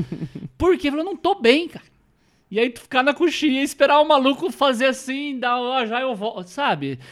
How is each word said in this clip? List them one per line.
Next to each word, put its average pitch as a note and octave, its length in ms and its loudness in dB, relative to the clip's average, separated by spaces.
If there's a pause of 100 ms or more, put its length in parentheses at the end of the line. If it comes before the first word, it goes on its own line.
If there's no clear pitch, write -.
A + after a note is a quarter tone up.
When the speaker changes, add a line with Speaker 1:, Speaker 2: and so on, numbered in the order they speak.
(120)
Speaker 1:
<laughs> - 460 -12
Speaker 2:
Por F4 200 2
quê? D4 100 -2
Eu D4 160 -4
não F#4+ 140 -8
tô F#4 180 0
bem, C#4+ 320 2
cara. - 160 -18 (640)
E G3 100 -4
aí B3 100 2
tu A#3+ 120 -16
ficar B3+ 220 -2
na C#4+ 100 2
coxia D4 460 0
e C#4 40 0
esperar C#4+ 360 4
o D4+ 80 4
maluco C#4 440 2
fazer C4 340 0
assim, C4+ 540 -4
dar, B3 200 -2
"Ó, B3 260 -2
já A3+ 160 -4
eu C4 140 -4
volto", F#3+ 320 -8
sabe? D3 520 -4 (120)